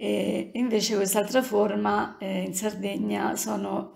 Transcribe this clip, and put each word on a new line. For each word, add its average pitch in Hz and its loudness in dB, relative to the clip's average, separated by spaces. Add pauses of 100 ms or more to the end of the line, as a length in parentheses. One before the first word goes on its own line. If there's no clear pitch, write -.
E 208 0
invece 220 2
quest'altra 202 2
forma, 208 2
eh, 190 -2
in 185 -4
Sardegna 202 -2
sono 202 -4